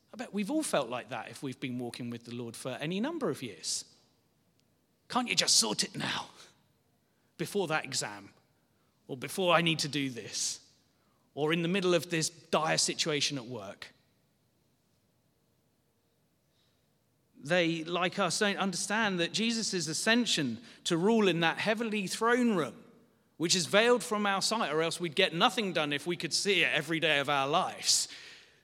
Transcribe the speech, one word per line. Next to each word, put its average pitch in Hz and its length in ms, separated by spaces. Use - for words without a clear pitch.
I 220 40
bet 233 160
we've 208 160
all 311 140
felt 139 260
like 120 200
that 107 200
if 117 140
we've 127 160
been 123 180
walking 120 320
with 120 160
the 120 80
Lord 120 220
for 127 160
any 175 180
number 277 300
of 131 140
years. - 420
"Can't 247 180
you 190 80
just - 220
sort - 260
it - 120
now? - 340
Before 170 300
that 156 160
exam, 104 460
or 139 100
before 170 360
I 165 80
need 165 180
to 160 80
do 139 220
this, - 500
or 151 180
in 175 80
the 165 60
middle 180 260
of - 160
this 160 200
dire 160 480
situation 147 600
at 113 80
work?" 107 480
They, 165 400
like 175 340
us, 185 220
don't 202 180
understand 196 640
that 170 140
Jesus' 202 540
ascension 160 720
to 170 120
rule 208 300
in 170 140
that 160 180
heavenly 214 480
throne 233 480
room, 127 200
which 170 200
is 165 120
veiled 226 360
from 208 220
our 196 160
sight, 202 320
or 160 80
else 165 180
we'd 170 160
get 165 200
nothing 208 380
done 147 200
if 143 140
we 175 80
could - 180
see 185 300
it 127 100
every 156 260
day 151 200
of 139 100
our 139 180
lives. 143 600